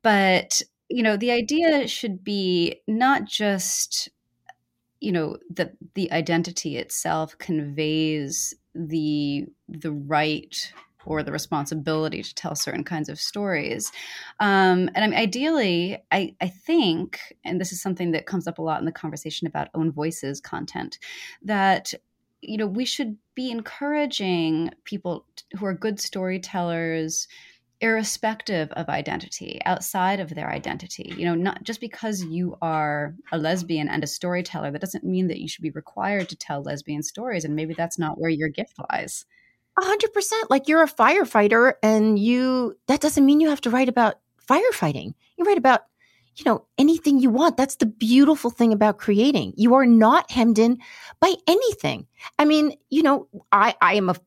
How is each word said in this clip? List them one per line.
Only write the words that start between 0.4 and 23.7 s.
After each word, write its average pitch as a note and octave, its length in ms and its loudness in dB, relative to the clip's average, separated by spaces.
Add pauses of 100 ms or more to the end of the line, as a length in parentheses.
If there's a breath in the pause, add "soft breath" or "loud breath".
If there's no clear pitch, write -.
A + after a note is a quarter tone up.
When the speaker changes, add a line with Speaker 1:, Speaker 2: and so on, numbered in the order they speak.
Speaker 1:
you B3 140 -2
know, G#3+ 140 2
the A#3+ 140 -2
idea C#4+ 560 2
should F#3+ 360 -8
be F#3 640 0
not A#3 380 0
just, - 840 -4 (880)
you G#3 120 -4
know, D#3+ 260 -2 (140)
that F3 220 -6 (220)
the G3 160 -4
identity E3 680 -2
itself D#3+ 600 -6
conveys D#3 1160 -4 (200)
the, D3+ 720 -4 (220)
the D#3 240 -10
right D3+ 800 -4 (340 soft breath)
or D#3 160 -4
the C#3+ 100 -8
responsibility D#3 920 -4
to - 100 -14
tell D#3+ 220 -8
certain - 280 -6
kinds D3+ 260 -6
of D#3 100 -12
stories. G3+ 720 -6 (480 loud breath)
Um, F#3 560 4
and - 20 0
I G#3+ 100 2
mean, G3+ 120 0
ideally, G#3+ 920 0
I, F#3+ 300 -2
I F#3 60 -4
think, G3 720 0 (240)
and F3+ 180 -4
this F3+ 100 -6
is F3+ 80 -10
something F3 320 -4
that D#3 140 -2
comes F3+ 220 -4
up E3 100 -8
a D#3+ 60 -8
lot D#3+ 160 -2
in - 60 -6
the E3 60 -2
conversation D#3 540 -10
about D3+ 300 -6
own D#3+ 160 0
voices C#3+ 500 -6
content, - 560 -12 (460 loud breath)
that, G3 500 0 (480)
you G#3+ 160 -10
know, G#3+ 80 -2
we G#3+ 200 -4
should A3+ 320 -6 (180)
be B3+ 160 -6
encouraging G3 1200 -2 (120)